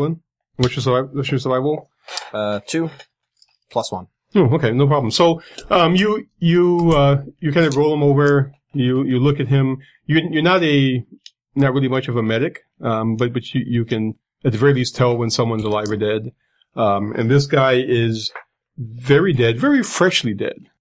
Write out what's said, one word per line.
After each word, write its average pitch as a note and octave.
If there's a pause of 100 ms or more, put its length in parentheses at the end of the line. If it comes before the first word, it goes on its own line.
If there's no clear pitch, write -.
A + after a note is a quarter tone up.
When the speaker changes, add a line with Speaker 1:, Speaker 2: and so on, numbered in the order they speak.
Speaker 1:
one. E3 (360)
What's B2
your C3 (220)
survi-, C3+
what's C3+
your C3
survival? C3 (420)
Speaker 2:
Uh, G#2
two, E3 (800)
plus A2+
one. F#2 (280)
Speaker 1:
Oh, D3+
okay, D3
no C3+
problem. C#3
So, E3 (280)
um, F3
you, G#3 (120)
you, E3+
uh, C#3 (180)
you D3
kind E3
of C3+
roll D3+
him D3+
over. C#3+ (200)
You, C3
you B2+
look C#3+
at B2
him. C3+ (280)
You, D#3 (100)
you're D#3
not F3+
a, C#3 (500)
not C3+
really C3+
much B2+
of A#2+
a A#2
medic, A#2 (200)
um, A2+
but, A#2+
but -
you, B2+
you A#2
can A2 (300)
at B2
the G#2+
very C#3+
least B2+
tell B2
when A#2
someone's A2+
alive G#2
or G#2+
dead. G#2+ (420)
Um, G#2
and A#2
this C#3+
guy C3
is A#2 (460)
very C3+
dead, A#2
very C4+
freshly F3
dead, G2+ (260)